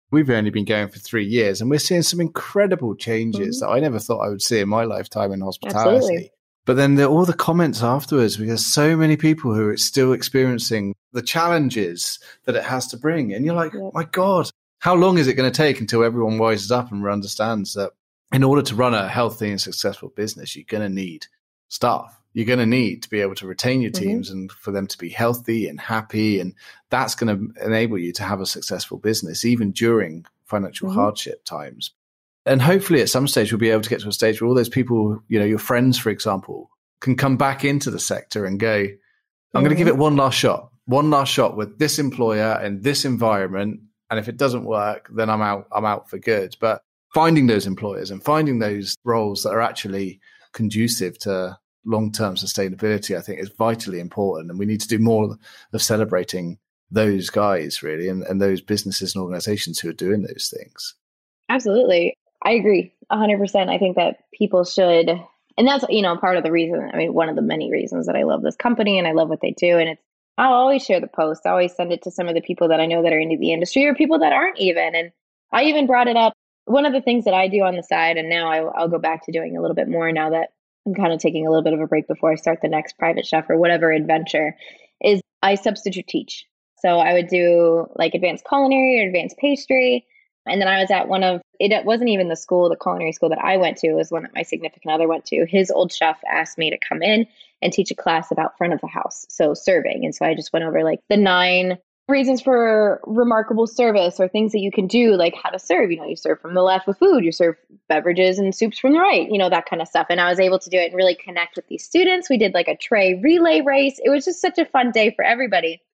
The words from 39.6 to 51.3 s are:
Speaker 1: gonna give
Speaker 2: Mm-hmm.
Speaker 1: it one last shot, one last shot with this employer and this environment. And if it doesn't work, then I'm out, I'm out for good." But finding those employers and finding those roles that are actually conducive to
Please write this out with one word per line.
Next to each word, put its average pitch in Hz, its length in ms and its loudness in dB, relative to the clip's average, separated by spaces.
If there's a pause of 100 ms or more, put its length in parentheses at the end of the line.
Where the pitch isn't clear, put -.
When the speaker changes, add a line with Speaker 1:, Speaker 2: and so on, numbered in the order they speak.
Speaker 1:
gonna 147 120 4
give 165 140 2
Speaker 2:
Mm-hmm. - 80 4
Speaker 1:
it 131 40 -2
one 151 160 4
last 135 220 2
shot, - 320 0 (160)
one 143 240 2
last 139 180 2
shot 123 260 0
with 107 240 -8
this 151 200 0
employer 110 540 0 (100)
and 101 200 -6
this 139 220 -2
environment. 104 760 -2 (300)
And 110 80 -2
if 107 80 -6
it 120 120 -10
doesn't 123 260 0
work, 104 480 -4
then 110 160 -2
I'm 107 140 0
out, 104 280 -4
I'm 104 140 -2
out 104 240 -4
for 101 100 -14
good." 98 440 -2
But 110 180 0 (320)
finding 160 340 4
those 107 200 2
employers 95 440 -8
and 98 140 -12
finding 147 340 0
those 104 460 -4
roles 110 380 -2
that 107 80 -4
are 110 100 0
actually 98 580 -6 (360)
conducive 107 640 -2
to 95 400 -6 (260)